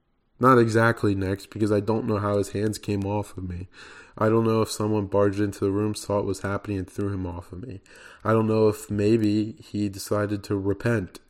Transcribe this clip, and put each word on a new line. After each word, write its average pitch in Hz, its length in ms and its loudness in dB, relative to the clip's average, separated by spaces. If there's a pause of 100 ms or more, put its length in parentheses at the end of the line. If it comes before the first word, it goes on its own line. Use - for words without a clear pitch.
(400)
Not 127 180 6
exactly 113 560 2
next, 98 360 -4
because 104 220 0
I 104 80 4
don't 110 260 -2
know 107 120 0
how 104 200 0
his 98 120 -2
hands 104 280 -4
came 101 260 -4
off 101 320 -6
of 92 120 -10
me. 90 200 -10 (480)
I 110 120 2
don't 113 160 4
know 110 180 2
if 104 80 -2
someone 107 360 -2
barged 101 340 2
into 101 240 -2
the 101 60 2
room, 104 240 -2
saw - 220 -4
what 104 100 0
was 98 140 -4
happening, 101 380 -4
and 92 120 -8
threw 101 220 -4
him 92 140 -6
off 87 260 -12
of 90 140 -12
me. - 140 -14 (440)
I 107 80 2
don't 113 140 4
know 110 220 4
if - 220 -2
maybe 107 680 2
he 104 300 -4
decided 104 560 -4
to 104 120 -2
repent 98 720 -2